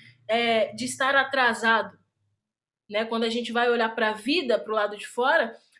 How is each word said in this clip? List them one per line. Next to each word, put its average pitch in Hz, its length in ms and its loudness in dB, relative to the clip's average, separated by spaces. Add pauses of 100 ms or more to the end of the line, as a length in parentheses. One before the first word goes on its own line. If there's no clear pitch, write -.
(260)
é, 226 460 0
de 220 140 -8
estar 262 280 0
atrasado, 233 840 2 (920)
né? 208 160 -2
Quando 226 200 -2
a 233 40 0
gente 233 240 -4
vai 240 180 2
olhar 233 240 0
pra 214 180 0
vida, 233 460 0
pro 220 160 -6
lado 208 220 0
de - 100 -16
fora, 254 500 0 (240)